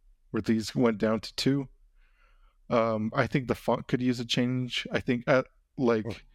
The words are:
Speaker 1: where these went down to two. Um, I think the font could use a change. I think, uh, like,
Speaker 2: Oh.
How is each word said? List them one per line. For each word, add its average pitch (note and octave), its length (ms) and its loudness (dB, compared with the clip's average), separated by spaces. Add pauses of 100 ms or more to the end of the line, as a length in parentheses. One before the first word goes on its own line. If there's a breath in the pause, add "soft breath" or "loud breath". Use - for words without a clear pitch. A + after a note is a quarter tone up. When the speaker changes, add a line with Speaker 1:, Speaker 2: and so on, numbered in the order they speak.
(320)
Speaker 1:
where A2 100 -2
these A2 340 0
went A#2 220 2
down A2 240 0
to - 140 -14
two. C3+ 340 0 (1000)
Um, A2+ 440 0
I B2 140 2
think B2+ 200 -2
the A#2+ 80 0
font - 320 -2
could B2 140 0
use B2+ 180 0
a A#2+ 60 -8
change. B2 680 -2
I C#3+ 80 0
think, A#2+ 280 -2
uh, C3 160 4 (340)
like, A#2 280 2
Speaker 2:
Oh. A2+ 100 -8 (200)